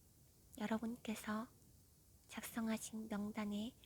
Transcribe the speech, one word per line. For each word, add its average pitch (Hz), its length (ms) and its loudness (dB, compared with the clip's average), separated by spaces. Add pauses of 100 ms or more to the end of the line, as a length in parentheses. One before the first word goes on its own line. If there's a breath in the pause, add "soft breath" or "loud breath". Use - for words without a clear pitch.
(600)
여러분께서 220 880 0 (800)
작성하신 220 800 0
명단에 208 640 0 (120)